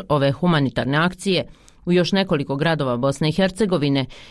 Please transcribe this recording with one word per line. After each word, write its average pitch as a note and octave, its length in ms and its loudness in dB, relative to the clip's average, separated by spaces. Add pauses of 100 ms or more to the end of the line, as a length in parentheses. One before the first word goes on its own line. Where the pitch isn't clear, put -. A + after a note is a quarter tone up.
ove C#3 240 2
humanitarne C#3 680 0
akcije F3+ 460 -2 (400)
u F3 80 -2
još F3 200 2
nekoliko F#3+ 440 0
gradova D3 400 0
Bosne C#3 320 0
i D#3 40 0
Hercegovine E3+ 720 0 (240)